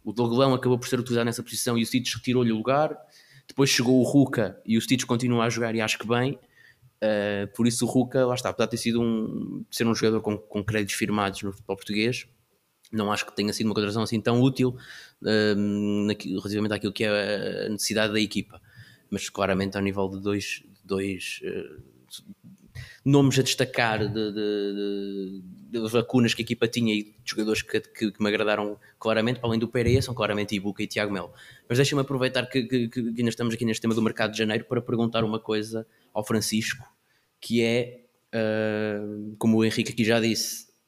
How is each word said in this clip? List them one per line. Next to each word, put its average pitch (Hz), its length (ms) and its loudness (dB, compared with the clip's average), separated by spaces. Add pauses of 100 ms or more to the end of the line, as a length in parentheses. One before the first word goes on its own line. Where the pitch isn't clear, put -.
O 107 80 -6
Doglão 120 400 4
acabou 127 260 2
por 123 80 -8
ser 127 140 0
utilizado 117 240 0
nessa 117 180 -2
posição 117 360 -2
e 117 40 2
o 113 40 -2
Stitch 123 280 -2
retirou-lhe 123 380 2
o 110 40 0
lugar. 139 380 2 (540)
Depois 139 220 2
chegou 127 280 6
o - 40 8
Ruka 123 640 4
e 110 100 4
o 113 40 4
Stitch - 240 0
continua 120 420 2
a 120 40 2
jogar 117 240 -2
e 113 60 0
acho 110 180 -2
que - 80 -10
bem. 123 320 0 (640)
Eh, 104 540 0
por 117 120 2
isso 120 180 0
o 117 40 2
Ruka, 127 360 2
lá 123 100 2
está, 120 160 -4
apesar 113 160 0
de 110 40 -4
ter 120 60 -4
sido 117 260 0
um, 110 680 -4
ser - 160 -2
um 113 80 2
jogador 110 260 2
com, 107 180 -2
com - 240 -6
créditos 104 320 -2
firmados 104 480 -2
no 101 100 -6
futebol 98 240 -10
português, 110 500 -2 (640)
não 107 200 0
acho 101 140 -2
que - 80 -18
tenha 104 180 0
sido 110 140 -2
uma 104 80 0
contratação 107 280 0
assim 110 180 -2
tão 120 200 2
útil, 127 360 2 (500)
ehm, 104 800 2
naqui-, 104 240 -2
relativamente 104 420 -2
àquilo 104 200 -2
que 113 120 -2
é 101 600 -2
a - 20 -4
necessidade 107 440 0
da 107 80 2
equipa. 104 400 -4 (500)
Mas - 180 -6
claramente 98 480 0
ao 98 60 -2
nível 98 260 -2
de 95 120 -10
dois, 101 440 -4
de - 220 -20
dois, 98 560 -4
eh, 82 340 -8 (1300)
nomes 139 340 6
a 131 40 6
destacar 120 560 0
de, 107 340 -2
de, 101 1080 -4 (300)
de, 117 100 -4
de 110 120 -2
lacunas 117 400 4
que - 80 -4
a - 20 -10
equipa 117 240 0
tinha 113 260 0
e 104 80 0
de - 120 -20 (100)
jogadores 107 380 -2
que, - 180 -4
que, 107 320 -4
que - 100 -10
me 107 60 2
agradaram 104 500 0 (200)
claramente, 113 420 0
para 120 80 -2
além 113 100 2
do 113 100 0
Pereira, 123 320 2
são 127 140 -4
claramente 104 400 0
Ibuka 101 280 -4
e 104 40 -4
Tiago 104 260 -2
Melo. 90 200 -6 (360)
Mas 120 100 2
deixa-me 143 220 4
aproveitar 127 460 0
que, 131 160 0
que, 117 260 0
que, 120 140 -4 (100)
que 117 80 -6
ainda 120 80 2
estamos 113 240 -2
aqui 113 120 -4
neste 110 180 -2
tema 113 120 2
do 113 60 0
mercado 110 320 0
de 107 60 -6
janeiro 110 260 0
para 120 160 -2
perguntar 113 440 0
uma 110 140 -2
coisa 110 480 -4 (260)
ao 104 120 -4
Francisco, 110 600 -2 (560)
que 117 220 0
é, 117 380 0 (320)
eh, 107 680 0 (380)
como 113 200 4
o 110 60 6
Henrique 113 280 0
aqui 120 120 0
já 113 140 4
disse, - 540 -2 (160)